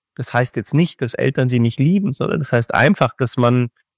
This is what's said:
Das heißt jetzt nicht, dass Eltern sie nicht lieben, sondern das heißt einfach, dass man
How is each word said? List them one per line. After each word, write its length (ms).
Das 200
heißt 220
jetzt 180
nicht, 260
dass 140
Eltern 340
sie 120
nicht 180
lieben, 340
sondern 280
das 120
heißt 220
einfach, 420
dass 220
man 320